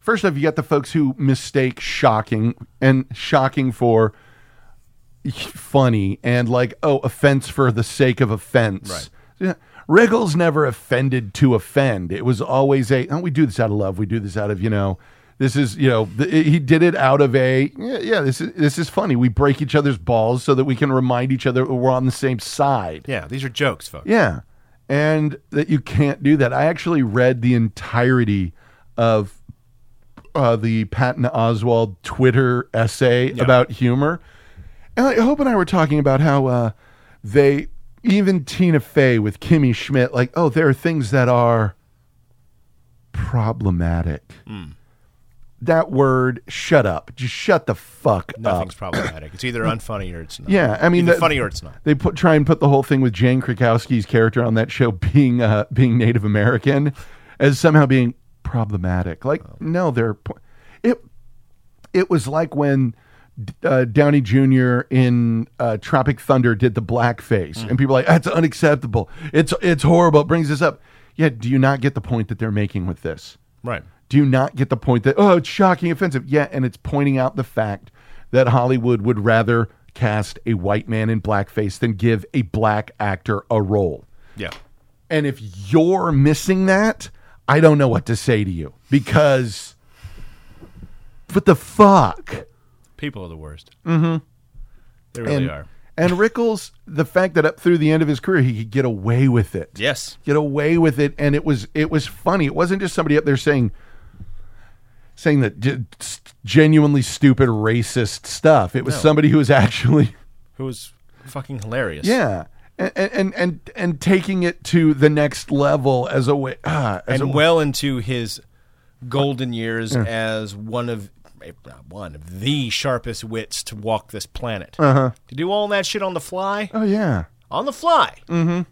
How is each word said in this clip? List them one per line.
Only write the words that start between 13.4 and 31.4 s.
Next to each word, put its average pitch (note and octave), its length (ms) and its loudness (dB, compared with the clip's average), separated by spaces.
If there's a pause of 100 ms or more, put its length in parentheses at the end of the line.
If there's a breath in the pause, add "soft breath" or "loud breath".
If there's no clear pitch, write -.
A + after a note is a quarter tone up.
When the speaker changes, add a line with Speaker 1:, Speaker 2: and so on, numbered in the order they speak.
Speaker 1:
this G#2+ 120 -6
out A#2 120 0
of G#2 60 -2
love. F#2+ 220 -4
We G#2+ 80 -2
do A2 140 -4
this G2+ 160 -8
out G#2 140 -4
of, G2 100 -4
you G#2+ 100 -2
know, G2 280 -2 (400 soft breath)
this C3 180 0
is, B2+ 200 -2
you C3+ 120 2
know," A2 200 2 (100)
th-, D#3 280 2
he D#3 120 2
did D#3 240 4
it E3+ 120 4
out C3+ 260 2
of C3 140 2
a, C3 440 2
"Yeah, A#3+ 200 -8
yeah, G#3+ 220 -2
this C3+ 200 -2
is, E3 140 -6
this D3 240 0
is D#3+ 120 -4
funny. F#3+ 260 -2
We B2 120 2
break C#3 340 0
each C3+ 120 -6
other's C#3+ 240 0
balls A#2 460 0
so C#3+ 100 2
that C3 100 2
we C3+ 120 -2
can C#3 160 0
remind B2+ 400 0
each C3 140 -4
other B2+ 180 0
we're C3 260 0
on B2+ 140 0
the B2+ 80 2
same B2+ 260 -2
side." G#2 680 -2
Speaker 2:
Yeah, G2 180 -8
these C3+ 180 -10
are C3+ 40 -8
jokes, C3+ 400 -4
folks. C#2+ 180 -16
Speaker 1:
Yeah. C3+ 340 0 (480)
And D3+ 500 0 (120)
that D3 180 -2
you D3+ 120 0
can't - 420 -2
do C#3+ 140 4
that. B2 160 2
I C#3 140 0
actually E3 360 -2
read B2 400 0
the B2 120 2
entirety A2+ 1000 0 (440 soft breath)
of, A2 440 0 (960)
uh, A#2+ 220 2
the A2 300 -2
Patton B2+ 380 -2
Oswalt A2+ 800 0